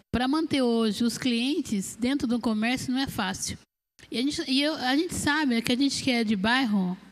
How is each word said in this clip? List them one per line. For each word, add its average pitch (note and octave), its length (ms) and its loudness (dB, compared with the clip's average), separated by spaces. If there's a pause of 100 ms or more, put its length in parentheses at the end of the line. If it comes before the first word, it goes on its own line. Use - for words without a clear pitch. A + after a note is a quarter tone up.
(120)
pra B3 160 0
manter D4 320 0
hoje A3+ 420 2
os A#3 140 0
clientes A#3+ 800 -2
dentro C4+ 300 0
do A#3+ 120 0
comércio A#3 540 -2
não B3+ 80 0
é C#4 60 -2
fácil. - 500 -6 (540)
E - 80 -6
a A#3 40 0
gente, D4 240 -2
e C4+ 140 2
eu, D4+ 140 2
a B3+ 200 0
gente E4 200 0
sabe, D4 400 2
é A3+ 80 2
que A#3+ 100 0
a B3 40 2
gente C4+ 280 0
que C4+ 60 2
é A#3+ 120 2
de A3 140 2
bairro, G#3 580 2 (180)